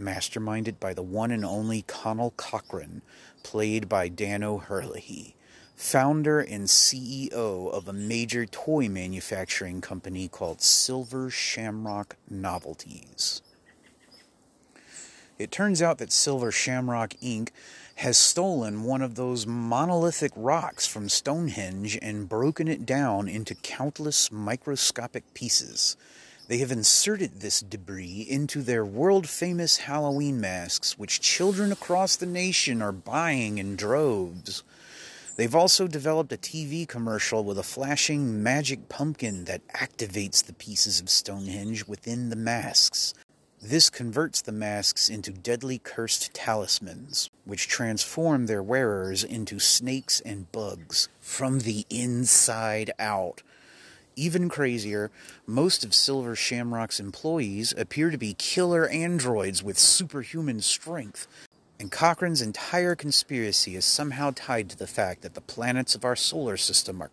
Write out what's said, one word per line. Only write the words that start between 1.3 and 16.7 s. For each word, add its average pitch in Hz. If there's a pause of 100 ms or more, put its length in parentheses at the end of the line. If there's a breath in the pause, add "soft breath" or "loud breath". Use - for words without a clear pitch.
and 110
only 107
Connell 113
Cochran, 87 (420 loud breath)
played 107
by 92
Dan 101
O'Herlihy, 101 (400 loud breath)
founder 151
and 101
C -
E 135
O 95
of 95
a 98
major 117
toy 143
manufacturing 92
company 92
called 85
Silver 127
Shamrock 107 (120)
Novelties. - (2000 loud breath)
It -
turns 196
out 165
that 120
Silver 127
Shamrock, 123 (120)